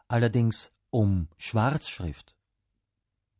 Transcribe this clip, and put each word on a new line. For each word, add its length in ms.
allerdings 640
um 460
Schwarzschrift. 1000